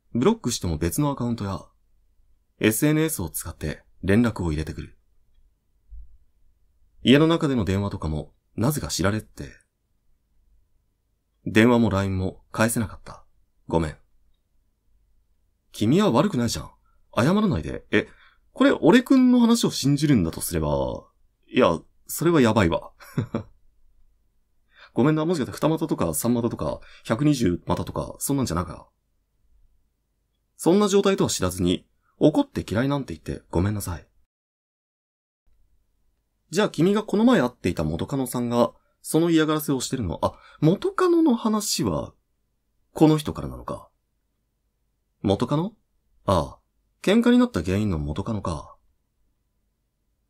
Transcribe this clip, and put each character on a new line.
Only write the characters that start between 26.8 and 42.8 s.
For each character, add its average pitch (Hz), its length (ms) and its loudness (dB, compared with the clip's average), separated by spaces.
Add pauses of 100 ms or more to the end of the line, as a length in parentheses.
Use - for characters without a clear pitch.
百 143 200 0
二 151 80 4
十 95 320 0
股 87 200 -2
と - 80 -10
か、 - 260 -6
そ - 140 -4
ん 139 40 0
な 135 60 0
ん - 20 -2
じ 82 80 -4
ゃ - 20 -2
な 87 100 -2
か。 - 240 -16 (1700)
そ - 160 2
ん 202 60 6
な 208 100 2
状 202 120 4
態 196 140 2
と 185 80 2
は 123 60 0
知 - 120 -6
ら 92 80 0
ず 90 140 -4
に、 87 240 0 (320)
怒 147 220 4
っ - 60 -2
て - 220 -6
嫌 107 140 -2
い 139 40 -2
な 143 120 -2
ん 135 60 -10
て 85 80 -12
言 78 60 -16
っ - 40 -20
て - 260 -10
ご - 120 0
め 104 100 0
ん - 20 -4
な 101 80 -8
さ 87 160 -8
い。 - 100 -20 (2500)
じ 170 100 0
ゃ 208 40 2
あ 151 40 0
君 180 240 2
が 208 100 0
こ 190 140 -4
の 214 60 2
前 233 180 4
会 123 60 0
っ - 40 -10
て - 180 -6
い 85 40 0
た 85 100 -4
元 80 220 -4
カ 143 100 -6
ノ 131 120 -4
さ 127 120 -6
ん 120 100 -4
が、 120 260 0 (260)
そ - 180 0
の 170 120 2
嫌 156 160 2
が 156 80 0
ら 156 60 -4
せ 151 100 -4
を 131 80 -2
し - 100 -8
て 135 80 -6
る 120 60 -4
の、 82 180 -6
あ、 - 160 -2 (220)
元 196 320 2
カ 370 180 0
ノ 339 140 4
の 247 120 4
話 214 480 -4
は、 82 300 -4 (800)